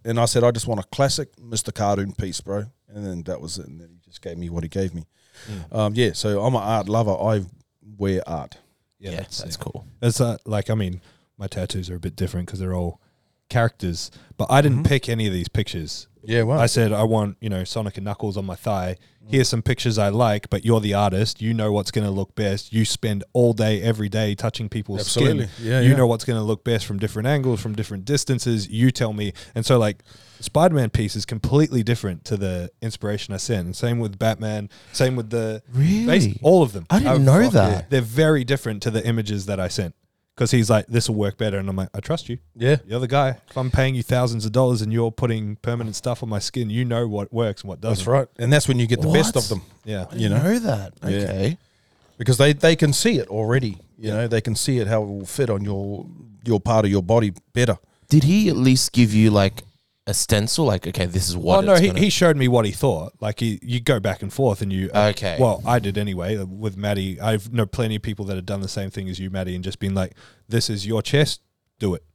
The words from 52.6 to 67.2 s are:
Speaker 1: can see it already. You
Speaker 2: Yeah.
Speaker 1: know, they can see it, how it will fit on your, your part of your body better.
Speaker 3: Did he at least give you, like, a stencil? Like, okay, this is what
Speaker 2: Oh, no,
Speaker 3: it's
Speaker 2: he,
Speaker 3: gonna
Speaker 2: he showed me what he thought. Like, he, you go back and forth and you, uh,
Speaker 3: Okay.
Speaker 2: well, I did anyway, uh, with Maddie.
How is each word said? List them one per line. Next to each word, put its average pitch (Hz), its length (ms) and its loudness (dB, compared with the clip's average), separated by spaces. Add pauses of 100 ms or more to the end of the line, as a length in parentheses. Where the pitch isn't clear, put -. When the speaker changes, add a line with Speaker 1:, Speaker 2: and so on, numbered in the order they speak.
Speaker 1:
can 147 180 4
see 220 260 2
it - 80 -4
already. 110 500 -2 (220)
You 107 100 -6
Speaker 2:
Yeah. 104 60 -2
Speaker 1:
know, 117 120 -2
they 110 140 0
can 110 140 -2
see 127 240 0
it, 101 80 0
how 107 160 0
it 104 40 -8
will 101 200 -10
fit 123 240 -2
on 101 120 -2
your, 101 440 -6 (360)
your 113 160 2
part 110 240 4
of 101 60 4
your 98 140 2
body 107 280 4 (220)
better. 117 240 2 (320)
Speaker 3:
Did 147 140 6
he 196 260 4
at 139 80 0
least 127 340 4
give 117 220 4
you, 110 160 6
like, 98 320 2 (440)
a - 80 -4
stencil? 113 520 0
Like, 101 220 0
okay, 92 180 -2
this 87 240 0
is 90 80 -4
what 127 220 4
Speaker 2:
Oh, - 20 4
no, 202 120 4
Speaker 3:
it's 170 80 8
Speaker 2:
he, 196 60 6
Speaker 3:
gonna 180 120 2
Speaker 2:
he 202 100 4
showed 165 280 4
me 131 100 4
what 120 180 4
he - 60 0
thought. 98 500 -2
Like, 107 180 -4
he, 113 220 -2
you 120 180 -4
go 120 200 2
back 95 220 -2
and 95 120 -8
forth 120 280 0
and 98 100 -4
you, 95 220 -2
uh, 104 220 4
Speaker 3:
Okay. 87 240 -4
Speaker 2:
well, 117 260 2
I 120 140 2
did 101 180 -2
anyway, 101 400 -2
uh, 95 80 -6
with 98 320 -8
Maddie. 98 440 -2